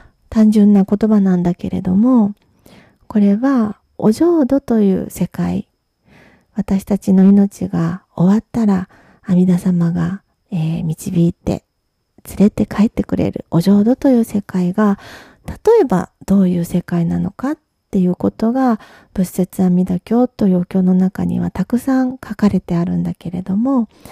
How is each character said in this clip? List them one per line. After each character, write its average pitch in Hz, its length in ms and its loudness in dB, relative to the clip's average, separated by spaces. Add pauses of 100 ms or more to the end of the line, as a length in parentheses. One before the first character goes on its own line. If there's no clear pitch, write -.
(300)
単 214 200 4
純 208 220 4
な 196 100 6
言 208 260 -2
葉 214 120 2
な 185 160 2
ん 175 80 0
だ 175 100 0
け - 160 -10
れ 185 100 -6
ど 185 140 -2
も、 220 400 2 (720)
こ 208 140 -2
れ 202 160 4
は、 240 420 -2 (200)
お 220 120 2
浄 320 360 2
土 277 140 0
と 226 200 0
い 196 140 2
う - 160 -6
世 - 180 -6
界。 175 400 -6 (840)
私 196 280 -2
た 196 160 -2
ち - 140 -2
の 190 120 6
命 196 440 4
が 175 340 -4 (140)
終 180 180 2
わ 220 40 0
っ - 120 -8
た 226 160 -2
ら、 185 220 0 (340)
阿 180 140 0
弥 180 100 4
陀 180 120 2
様 170 340 0
が、 175 300 -4 (320)
え 160 260 -4
ー、 - 40 -6
導 170 440 -2
い - 40 -2
て、 - 320 -8 (640)
連 196 200 2
れ - 20 -12
て - 160 -4
帰 - 180 0
っ 233 60 0
て 208 140 -6
く - 120 -8
れ 90 140 -2
る - 200 -12
お 170 120 0
浄 202 220 2
土 247 120 2
と 277 140 0
い 247 80 4
う 226 60 2
世 208 180 -6
界 180 320 -4
が、 208 240 0 (480)
例 453 340 2
え 339 60 4
ば - 240 -2 (160)
ど 196 140 2
う 185 80 2
い 180 100 0
う 170 80 -4
世 175 160 -2
界 170 240 -2
な 175 120 -4
の 175 120 -4
か 277 220 -6
っ 320 60 -10 (320)
て 202 80 -2
い 180 100 2
う 175 60 0
こ 196 160 -4
と 226 220 -4
が、 254 260 0 (360)
仏 185 160 -2
説 185 320 -4
阿 185 80 2
弥 180 140 2
陀 180 160 -4
経 240 280 0
と 208 200 -2
い 185 40 2
う 180 60 2
お 180 80 -2
経 190 160 -2
の 180 100 2
中 185 320 0
に 175 160 -4
は 175 100 -4
た 185 140 -4
く 240 140 -2
さ 262 260 -2
ん 254 80 -4
書 - 220 -14
か 202 160 0
れ 185 100 -2
て 175 160 -6
あ 170 80 -2
る 180 140 -4
ん 175 40 -2
だ 175 120 -4
け - 160 -14
れ 180 100 -8
ど 190 160 -6
も、 247 320 0 (240)